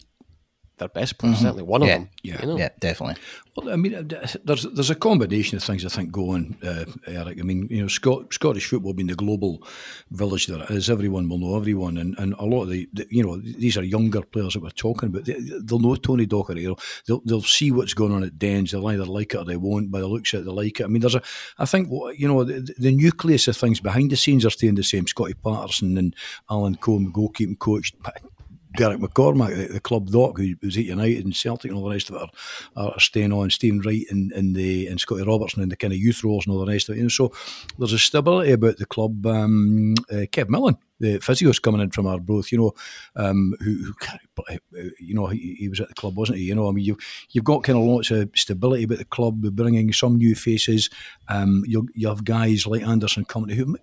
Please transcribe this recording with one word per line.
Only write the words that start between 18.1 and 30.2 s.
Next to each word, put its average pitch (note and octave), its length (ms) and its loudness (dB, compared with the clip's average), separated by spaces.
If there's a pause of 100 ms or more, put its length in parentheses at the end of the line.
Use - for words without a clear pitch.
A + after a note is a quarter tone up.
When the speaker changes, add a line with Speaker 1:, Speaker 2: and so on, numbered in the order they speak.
Speaker 3:
on F#2+ 100 0
at D#2+ 160 -8
Dens. G2+ 320 0
They'll G2+ 160 -4
either G2+ 160 0
like G2+ 300 -4
it A2 60 -4
or E2+ 40 -8
they F2 140 -6
won't. G2 340 -2
By F#2+ 80 -4
the F#2+ 80 -2
looks G#2+ 260 -2
of G2+ 60 -4
it, E2 60 -8
they F#2 60 -8
like G#2 280 -4
it. A#2 60 -2
I - 20 -4
mean, A2+ 140 4
there's B2 140 4
a, B2 60 0 (360)
I - 80 -2
think, F#3 240 0 (280)
you C#3+ 120 0
know, C3 160 4
the, C3 320 -6
the C3 180 6
nucleus D#3 540 6
of A2 80 0
things A2+ 240 2
behind B2 300 2
the C#3 40 2
scenes B2+ 300 4
are A2 40 6
staying G#2+ 260 4
the G2 80 2
same. F#2 240 0
Scotty F#2+ 260 -4
Patterson G2+ 640 -2
and F#2 180 0 (340)
Alan G2+ 260 0
Combe, G2 360 0
goalkeeping G#2 480 -2
coach, - 320 0 (100)
Pa-, - 120 -10 (640)
Derek A2 220 2
McCormack, C3 560 2
the, F#2+ 180 -6
the G2+ 60 -6
club G2+ 320 -2
doc, B2 260 4